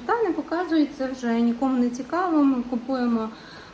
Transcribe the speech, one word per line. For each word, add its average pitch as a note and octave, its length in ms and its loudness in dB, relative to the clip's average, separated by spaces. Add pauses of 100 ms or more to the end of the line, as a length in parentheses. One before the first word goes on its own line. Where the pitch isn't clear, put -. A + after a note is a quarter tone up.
"Та A#4 180 2
не F4+ 80 0
показуй, D#4+ 680 0
це C4 100 -2
вже A#3+ 320 -2
нікому A#3+ 380 2
не A#3+ 120 2
цікаво, D#4+ 540 0
ми C4 260 4
купуємо A#3+ 600 0 (440)